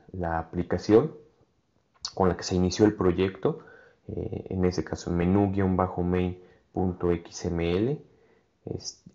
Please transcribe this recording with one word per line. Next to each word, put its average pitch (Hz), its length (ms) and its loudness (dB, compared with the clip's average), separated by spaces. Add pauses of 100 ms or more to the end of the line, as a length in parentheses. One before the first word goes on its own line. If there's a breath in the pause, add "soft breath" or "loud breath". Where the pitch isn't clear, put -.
(120 loud breath)
la 82 260 -4
aplicación, 92 760 2 (1000)
con 95 140 2
la 85 80 2
que - 80 -10
se 95 120 -4
inició 90 300 2
el 104 100 6
proyecto, 95 640 0 (500 loud breath)
eh, - 400 -8
en 92 160 0
ese 85 180 0
caso - 280 -6
menú-main.xml. 90 3000 0 (640 soft breath)
Es-, - 360 -10 (140)